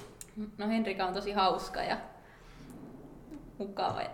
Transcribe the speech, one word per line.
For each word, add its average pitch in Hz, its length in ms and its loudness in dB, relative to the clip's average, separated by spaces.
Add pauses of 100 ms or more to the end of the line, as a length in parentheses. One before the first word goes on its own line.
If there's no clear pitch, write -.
(580)
No 208 100 2
Henrika 208 380 4
on 180 80 2
tosi 202 180 0
hauska 190 500 4
ja - 140 2 (1600)
mukava 196 420 0 (140)